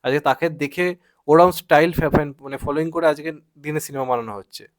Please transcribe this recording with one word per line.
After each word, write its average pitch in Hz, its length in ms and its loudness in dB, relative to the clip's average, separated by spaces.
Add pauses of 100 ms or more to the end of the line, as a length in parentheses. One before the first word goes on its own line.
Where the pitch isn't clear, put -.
আজকে 135 180 0
তাকে 147 280 0
দেখে 160 480 -4 (300)
ওরম 170 240 6
স্টাইল 165 420 2
ফ্যা-, 156 180 -2
ফ্যান, 147 300 0
মানে 151 160 -12
ফলোয়িং 156 340 -4
করে 165 160 -2
আজকের 151 260 -2 (260)
দিনে 151 220 -6
সিনেমা 139 240 -8
বানানো 117 300 -4
হচ্ছে 98 340 -18 (100)